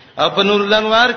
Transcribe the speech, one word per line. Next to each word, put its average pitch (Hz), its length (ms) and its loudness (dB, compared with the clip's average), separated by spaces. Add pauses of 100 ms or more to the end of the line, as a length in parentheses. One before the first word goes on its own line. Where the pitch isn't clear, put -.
(180)
او 156 120 0
په 180 120 -2
نور 202 180 2
الانوار 220 560 0